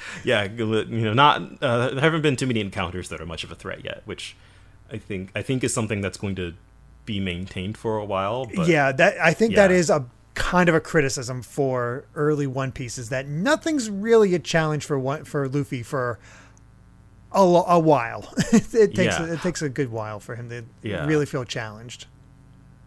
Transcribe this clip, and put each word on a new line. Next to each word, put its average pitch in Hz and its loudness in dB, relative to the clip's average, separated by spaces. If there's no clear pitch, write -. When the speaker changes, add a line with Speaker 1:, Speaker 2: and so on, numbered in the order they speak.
Speaker 1:
Yeah. 113 2
You 110 -2
know, 113 -2
not, 147 4
uh, 123 0
there 135 -6
haven't 160 2
been 143 2
too 131 -2
many 120 0
encounters 92 -6
that 80 -10
are 80 -12
much 82 -10
of - -14
a - -16
threat 90 -12
yet, - -10
which - -12
I 113 -8
think, 95 -10
I 107 -6
think 131 -2
is 120 0
something 107 -2
that's 95 -4
going 98 -6
to 87 -6
be 107 -4
maintained 92 -6
for 110 -4
a 107 -4
while. 101 -2
But 170 0
Speaker 2:
Yeah, 143 4
that, 170 2
I 170 4
think 220 2
that 202 8
Speaker 1:
yeah. 185 4
Speaker 2:
is 165 4
a 147 2
kind 180 2
of 165 6
a 160 4
criticism 131 0
for 127 -2
early 147 2
One 131 -4
Piece, 127 -8
is 120 -10
that 135 -4
nothing's 262 0
really 208 4
a 175 4
challenge 156 0
for 147 -2
one, 135 -4
for 143 -4
Luffy 135 -4
for 123 -4
a 196 6
lo-, 175 6
a 175 6
while. 120 2
<laughs> - -2
It, 226 4
it 208 6
takes 170 2
Speaker 1:
Yeah. 165 -4
Speaker 2:
it 156 -6
takes 175 -4
a 151 -2
good 127 -4
while 107 -8
for - -12
him 120 -12
to 120 -10
Speaker 1:
Yeah. 101 -4
Speaker 2:
really 151 2
feel 131 -6
challenged. 113 -12